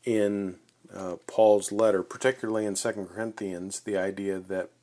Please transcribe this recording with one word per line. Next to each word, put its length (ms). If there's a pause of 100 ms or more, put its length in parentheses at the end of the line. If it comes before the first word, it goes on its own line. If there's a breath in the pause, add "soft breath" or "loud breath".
in, 520 (380)
uh, 220 (100)
Paul's 460
letter, 300
particularly 640
in 100
Second 320
Corinthians, 720
the 160
idea 420
that 300 (140)